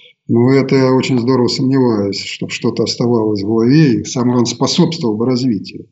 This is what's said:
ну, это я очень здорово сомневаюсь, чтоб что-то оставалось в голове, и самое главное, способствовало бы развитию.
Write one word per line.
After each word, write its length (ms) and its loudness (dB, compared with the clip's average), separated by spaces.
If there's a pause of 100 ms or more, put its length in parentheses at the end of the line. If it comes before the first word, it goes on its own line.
(280)
ну, 240 2
это 240 2
я 180 2
очень 260 0
здорово 280 0
сомневаюсь, 720 0
чтоб 320 -10
что-то 320 -4
оставалось 580 0
в 60 -6
голове, 540 4
и 20 -10
самое 300 -2
главное, 200 0
способствовало 640 0
бы 120 -4
развитию. 640 -4